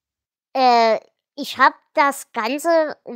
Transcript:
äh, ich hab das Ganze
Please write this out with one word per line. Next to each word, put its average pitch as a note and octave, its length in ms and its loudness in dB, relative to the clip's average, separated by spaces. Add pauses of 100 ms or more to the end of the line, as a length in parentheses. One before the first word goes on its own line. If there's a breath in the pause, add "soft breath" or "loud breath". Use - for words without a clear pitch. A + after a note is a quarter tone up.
(540)
äh, A#3+ 440 2 (380)
ich - 220 -12
hab C#4 160 4 (200)
das C#4+ 400 -2
Ganze D4 640 -2 (180)